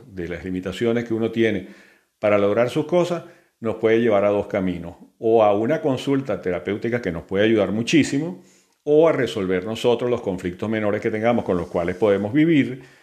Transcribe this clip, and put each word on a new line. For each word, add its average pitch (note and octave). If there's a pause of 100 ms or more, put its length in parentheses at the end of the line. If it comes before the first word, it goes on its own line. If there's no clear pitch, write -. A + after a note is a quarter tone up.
de F#2
las E2+
limitaciones F#2+
que A2+
uno A2+
tiene G#2+ (500)
para G#2
lograr G#2
sus D3+
cosas, E3+ (340)
nos A2
puede A2+
llevar G#2+
a G#2
dos G2+
caminos, F2 (200)
o A2+
a G#2
una C#3
consulta C3+
terapéutica G2+
que F#2
nos D#2+
puede G2
ayudar G#2
muchísimo, C#3 (400)
o D3+
a -
resolver F#2+
nosotros A#2+
los A#2
conflictos F2+
menores G#2+
que A#2
tengamos A2
con F#2
los E2+
cuales F2+
podemos G#2
vivir, C#3 (200)